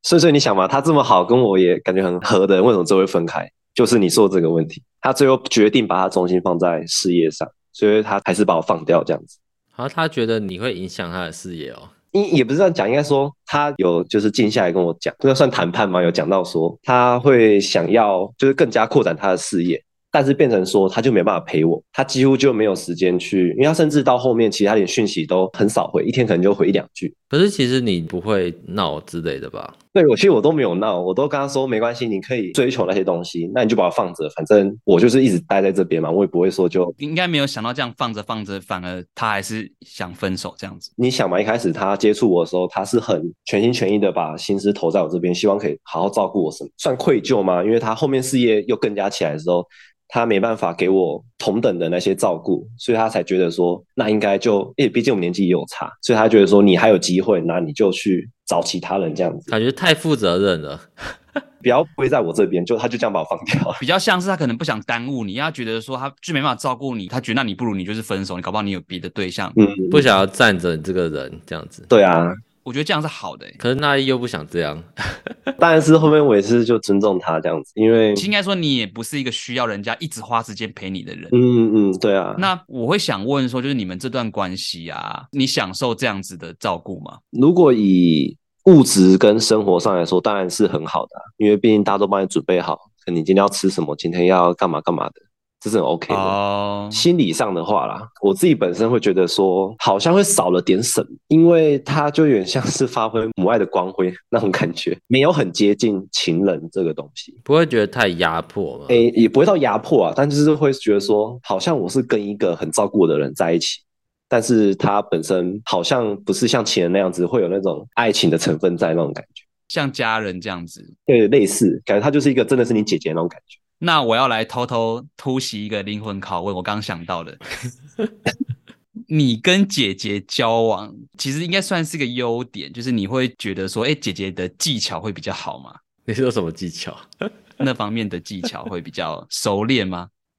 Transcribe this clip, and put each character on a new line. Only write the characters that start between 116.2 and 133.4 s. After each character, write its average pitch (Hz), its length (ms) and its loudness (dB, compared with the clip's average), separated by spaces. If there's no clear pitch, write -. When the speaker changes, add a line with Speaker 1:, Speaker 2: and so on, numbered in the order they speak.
Speaker 1:
不 - 80 -4
是 110 160 0
像 120 160 0
情 101 180 0
人 85 80 2
那 92 80 2
样 92 140 0
子， 87 140 0
会 107 160 0
有 87 80 0
那 95 100 0
种 87 260 -4
爱 113 160 2
情 - 180 2
的 82 80 2
成 80 220 -2
分 87 180 0
在 82 120 0
那 80 60 0
种 80 160 -2
感 - 220 -8
觉。 - 100 -20
Speaker 3:
像 143 240 -4
家 113 280 -4
人 95 200 -8
这 104 100 -10
样 87 160 -8
子。 - 160 -20
Speaker 1:
对， 117 220 6
类 117 180 4
似， 95 380 0
感 101 140 0
觉 104 40 0
他 135 80 2
就 143 120 2
是 139 100 2
一 - 20 0
个 123 120 2
真 135 120 2
的 123 60 4
是 120 100 0
你 107 80 2
姐 101 160 -2
姐 80 120 -6
那 78 60 -4
种 82 120 -2
感 - 180 -10
觉。 - 120 -20
Speaker 3:
那 165 220 0
我 113 140 0
要 131 120 2
来 113 180 -2
偷 123 200 -6
偷 117 380 -4
突 131 220 -4
袭 104 260 -8
一 - 20 -10
个 101 160 -6
灵 104 180 -8
魂 101 200 -8
拷 92 200 -6
问， 95 140 -4
我 92 60 -8
刚 104 200 -6
想 87 240 -10
到 85 180 -8
的。 - 140 -18
<laughs> - 1080 -10
你 143 300 0
跟 190 300 2
姐 117 260 -2
姐 101 340 -6
交 117 340 -2
往， 107 320 -2
其 135 140 -8
实 151 120 -6
应 170 60 -8
该 190 120 -2
算 185 220 -4
是 160 140 -10
个 143 80 -4
优 120 380 -4
点， 78 280 -14
就 117 100 -14
是 120 100 -4
你 101 160 -2
会 127 200 -2
觉 95 160 -6